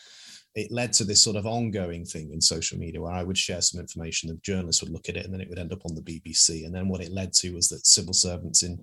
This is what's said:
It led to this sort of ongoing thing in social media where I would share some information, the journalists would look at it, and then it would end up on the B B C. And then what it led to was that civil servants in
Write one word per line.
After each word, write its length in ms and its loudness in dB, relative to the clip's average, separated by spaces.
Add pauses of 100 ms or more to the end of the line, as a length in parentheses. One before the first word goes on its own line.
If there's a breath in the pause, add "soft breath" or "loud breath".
(560 loud breath)
It 160 -4
led 220 -2
to 100 4
this 180 6
sort 140 4
of 100 -2
ongoing 580 -2
thing 280 -10
in 80 -4
social 360 2
media 240 -6
where 120 -6
I 100 -2
would 160 0
share 240 -2
some 160 0
information, 500 -6
the 140 -6
journalists 400 0
would 80 -8
look 180 -8
at 80 -6
it, 80 -6
and 80 -8
then 80 -6
it 80 -8
would 120 -8
end 120 -6
up 140 -8
on 80 -4
the 80 -8
B 220 -8
B 80 -10
C. 320 4
And 100 -6
then 140 0
what 120 0
it 120 -6
led 220 -2
to 200 4
was 140 4
that 180 0
civil 260 6
servants 520 2
in 180 -4